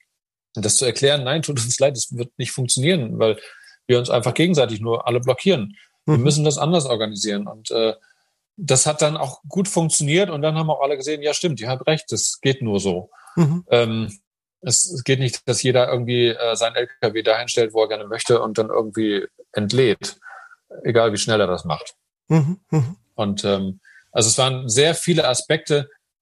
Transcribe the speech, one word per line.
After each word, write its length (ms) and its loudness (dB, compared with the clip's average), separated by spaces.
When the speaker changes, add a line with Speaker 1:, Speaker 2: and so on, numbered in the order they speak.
Speaker 1:
das 220 -2
zu 80 0
erklären, 400 2
„Nein, 180 -2
tut 180 -4
uns 180 -4
leid, 180 2
es 180 -8
wird 220 -6
nicht 140 -6
funktionieren, 680 0
weil 200 2
wir 120 4
uns 120 -2
einfach 240 0
gegenseitig 460 2
nur 260 -2
alle 140 0
blockieren. 560 0
Wir 140 4
Speaker 2:
Mhm. 60 2
Speaker 1:
müssen 200 2
das 140 0
anders 280 2
organisieren.“ 600 -4
Und, 240 -12
äh, 240 0
das 300 2
hat 140 0
dann 160 0
auch 320 -8
gut 200 -2
funktioniert 640 0
und 120 -6
dann 140 0
haben 120 -2
auch 140 2
alle 140 2
gesehen, 260 -6
„Ja, 100 0
stimmt, 280 -2
ihr 80 -8
habt 180 -4
recht, 240 0
das 300 -4
geht 200 0
nur 200 0
so.“ 300 -2
Speaker 2:
Mhm. 340 2
Speaker 1:
Ähm, 480 0
es, 240 0
es 200 -6
geht 160 2
nicht, 280 -4
dass 140 0
jeder 280 2
irgendwie, 380 0
äh, 260 -2
seinen 220 -2
L 100 -2
K 140 0
W 80 -4
dahin 260 0
stellt, 240 0
wo 100 4
er 60 2
gerne 180 -6
möchte 340 0
und 180 -4
dann 100 0
irgendwie 580 0
entlädt, 680 0
egal 280 4
wie 60 -4
schnell 220 2
er 60 4
das 180 -2
macht. 300 -6
Speaker 2:
Mhm, 320 2
mhm. 260 0
Speaker 1:
Und, 300 -2
ähm, 360 -2
also 160 0
es 80 0
waren 320 0
sehr 260 2
viele 320 0
Aspekte, 640 -2